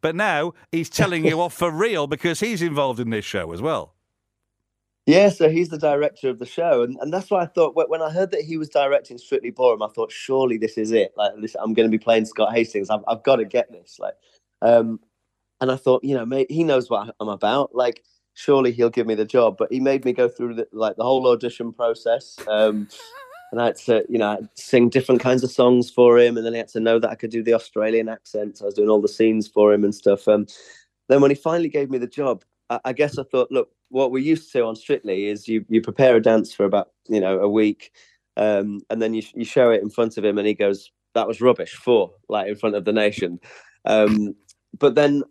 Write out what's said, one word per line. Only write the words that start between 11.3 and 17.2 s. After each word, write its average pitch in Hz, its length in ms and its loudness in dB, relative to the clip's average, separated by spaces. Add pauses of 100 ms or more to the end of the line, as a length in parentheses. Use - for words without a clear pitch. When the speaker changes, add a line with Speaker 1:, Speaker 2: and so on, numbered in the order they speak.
Speaker 2:
this, 107 200 -10
I'm 110 140 -4
gonna 113 140 2
be 110 100 0
playing 113 280 2
Scott 110 260 -2
Hastings. 110 380 -2
I've, 107 180 -2
I've 113 160 -4
gotta 127 200 2
get 117 280 -4
this." - 260 -20
Like, 95 160 -10 (480)
um, 113 380 4 (600)
and 131 120 -2
I 131 40 -2
thought, 127 280 2
you 135 100 -2
know, 117 120 -4
mate, 131 240 -2
he 160 140 -2
knows 131 260 0
what 110 280 -4
I'm 110 100 -8